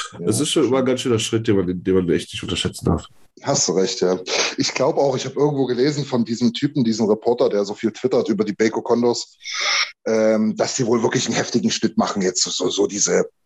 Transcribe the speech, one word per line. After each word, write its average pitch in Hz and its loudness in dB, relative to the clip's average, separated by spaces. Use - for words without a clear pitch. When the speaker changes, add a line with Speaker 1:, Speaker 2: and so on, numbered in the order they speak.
Speaker 1:
Ja. - -16
Speaker 2:
das 120 0
ist 151 -2
schon 156 2
immer 123 2
ein 131 0
ganz 123 0
schöner 117 0
Schritt, 110 -2
den 107 4
man, 90 -2
den 92 2
man 90 2
echt - 0
nicht - -10
unterschätzen - -4
darf. - 0
Speaker 1:
Hast - 0
du 90 -2
recht, 95 0
ja. 92 2
Ich - -4
glaub 160 0
auch, 139 2
ich 117 -6
hab 131 -10
irgendwo 139 2
gelesen 131 0
von 117 0
diesem 117 0
Typen, 139 0
diesem 113 2
Reporter, 117 2
der 101 0
so 101 -6
viel 107 -2
twittert 117 0
über 107 0
die 98 -2
Beko 110 0
Kondos, 120 0
ähm, 110 2
dass - -2
die 127 0
wohl 113 2
wirklich 123 0
einen 117 -2
heftigen 110 0
Schnitt - -2
machen 101 0
jetzt. 92 0
So, 90 -2
so, 90 -4
so 101 2
diese, 92 2